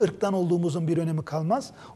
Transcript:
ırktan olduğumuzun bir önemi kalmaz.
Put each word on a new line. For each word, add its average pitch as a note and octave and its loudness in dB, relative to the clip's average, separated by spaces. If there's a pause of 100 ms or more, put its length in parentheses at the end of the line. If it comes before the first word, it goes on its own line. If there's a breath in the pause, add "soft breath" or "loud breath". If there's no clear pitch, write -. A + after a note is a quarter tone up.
ırktan G3 2
olduğumuzun E3+ 2
bir E3+ 2
önemi D#3+ 0
kalmaz. F3 -2 (240 loud breath)